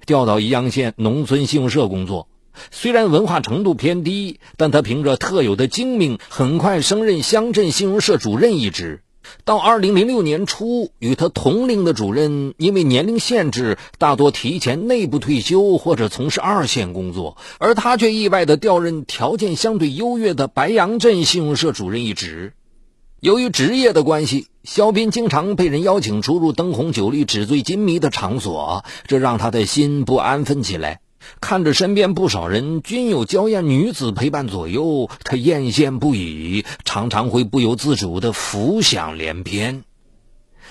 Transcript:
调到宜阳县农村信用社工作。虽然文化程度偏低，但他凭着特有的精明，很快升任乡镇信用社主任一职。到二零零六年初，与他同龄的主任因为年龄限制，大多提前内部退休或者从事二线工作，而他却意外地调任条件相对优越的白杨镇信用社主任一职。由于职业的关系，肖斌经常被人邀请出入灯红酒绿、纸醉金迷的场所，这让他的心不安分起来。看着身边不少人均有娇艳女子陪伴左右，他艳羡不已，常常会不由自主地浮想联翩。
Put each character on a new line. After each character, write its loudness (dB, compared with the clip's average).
调 2
到 4
宜 0
阳 0
县 -2
农 0
村 0
信 0
用 0
社 2
工 -4
作。 -8
虽 -4
然 4
文 4
化 0
程 -2
度 2
偏 -2
低， -6
但 2
他 4
凭 -2
着 2
特 0
有 2
的 0
精 -4
明， 0
很 0
快 0
升 0
任 2
乡 0
镇 2
信 0
用 2
社 2
主 -2
任 4
一 0
职。 -8
到 2
二 4
零 2
零 4
六 0
年 0
初， -4
与 -2
他 0
同 0
龄 2
的 4
主 -2
任 -2
因 2
为 4
年 2
龄 0
限 0
制， -2
大 2
多 4
提 -4
前 -2
内 2
部 -2
退 0
休 4
或 0
者 0
从 -4
事 -2
二 0
线 -2
工 -6
作， -8
而 4
他 2
却 4
意 0
外 4
地 4
调 2
任 -4
条 -2
件 -2
相 0
对 0
优 -4
越 0
的 -2
白 -2
杨 2
镇 4
信 0
用 0
社 0
主 -4
任 -4
一 -4
职。 -10
由 4
于 0
职 0
业 4
的 4
关 0
系， -4
肖 2
斌 2
经 -2
常 0
被 2
人 0
邀 2
请 -2
出 0
入 2
灯 -2
红 -2
酒 0
绿、 0
纸 -2
醉 0
金 -4
迷 0
的 0
场 -4
所， -4
这 2
让 0
他 -2
的 0
心 0
不 2
安 0
分 -2
起 -6
来。 -8
看 -2
着 2
身 0
边 2
不 0
少 -4
人 -2
均 -4
有 0
娇 0
艳 0
女 2
子 -4
陪 -2
伴 -4
左 -6
右， -2
他 -4
艳 0
羡 0
不 2
已， -4
常 -4
常 -2
会 2
不 -2
由 2
自 0
主 -4
地 0
浮 -2
想 -2
联 -8
翩。 -6